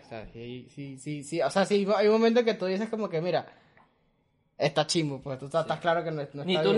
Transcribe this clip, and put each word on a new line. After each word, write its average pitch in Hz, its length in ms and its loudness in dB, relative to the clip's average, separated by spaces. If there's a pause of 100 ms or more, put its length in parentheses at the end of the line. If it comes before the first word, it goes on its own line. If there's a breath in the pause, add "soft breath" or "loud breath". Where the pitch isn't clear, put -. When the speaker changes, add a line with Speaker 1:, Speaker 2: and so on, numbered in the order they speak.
Speaker 1:
¿sabes? 110 280 -14
Y, 120 340 -12
sí, 139 280 -12
sí, 147 260 -10
sí, 160 180 -4
o 131 80 0
sea, 190 160 2
sí, 202 200 2 (100)
hay 208 120 4
momentos 226 360 6
que 220 100 2
tú 185 120 -4
dices 190 220 -2
como 214 200 -4
que, 165 120 -2
mira, 165 320 -2 (1040)
está 151 300 2
chimbo, 147 340 -2
pues, 135 200 -8
tú 139 60 -12
estás, 160 180 0
Speaker 2:
Sí. - 60 -4
Speaker 1:
estás 156 100 -4
claro 170 240 0
que 165 80 -4
no, 151 100 -4 (100)
no 143 120 -10
Speaker 2:
Ni 185 100 0
Speaker 1:
está 160 80 2
Speaker 2:
tú 185 80 4
Speaker 1:
bien. 208 80 4